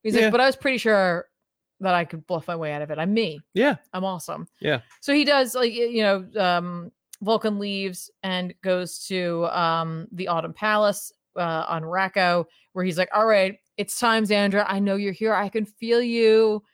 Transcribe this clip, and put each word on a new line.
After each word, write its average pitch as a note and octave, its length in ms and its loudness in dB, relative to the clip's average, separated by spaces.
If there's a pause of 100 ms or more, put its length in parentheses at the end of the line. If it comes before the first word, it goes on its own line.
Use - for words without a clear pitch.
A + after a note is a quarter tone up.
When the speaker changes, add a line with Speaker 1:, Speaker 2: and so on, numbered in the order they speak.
Speaker 1:
He's A3 120 -2
Speaker 2:
Yeah. A3+ 100 6
Speaker 1:
like, G#3+ 80 4
"But A#3+ 100 4
I C4+ 40 6
was C4 100 2
pretty C4 220 0
sure F#3+ 480 2 (540)
that F#3 140 2
I E3+ 100 2
could E3 220 -12
bluff E3 220 -4
my E3+ 80 -4
way D#3 160 -6
out D3 100 -6
of D3+ 80 -8
it. D3+ 80 -6
I'm F#3 160 0
me. E3 260 -2 (140)
Speaker 2:
Yeah. A#3+ 220 2 (160)
Speaker 1:
I'm F#3 120 -6
awesome." E3+ 440 -8 (120)
Speaker 2:
Yeah. C#3 220 -2 (180)
Speaker 1:
So C#4 140 0
he D4 100 4
does, C4 300 2
like, A#3+ 180 0
y-, A#3 140 -2
you A#3 160 0
know, G3 260 0 (120)
um, F3 520 -2 (300)
Vulcan G#3 360 0
leaves G3 520 -6 (120)
and F#3 400 -4
goes F3+ 460 -4
to, E3+ 380 -2
um, E3 680 -2
the F3+ 160 -8
Autumn E3 260 -4
Palace, G#3+ 580 0 (240)
uh, E3 320 -2
on D#3+ 160 -4
Racco, F3+ 640 0 (260)
where F#3 120 -4
he's F3 140 -2
like, F3+ 160 0
"All G#3+ 120 4
right, G3+ 320 2 (180)
it's - 220 -6
time, A3+ 260 2
Xandra. G3+ 440 2
I G3 120 -2
know G3 160 2
you're G3+ 160 -2
here. A3 220 0
I G3 140 0
can G#3+ 160 -4
feel A#3 380 0
you. A3 600 4 (120)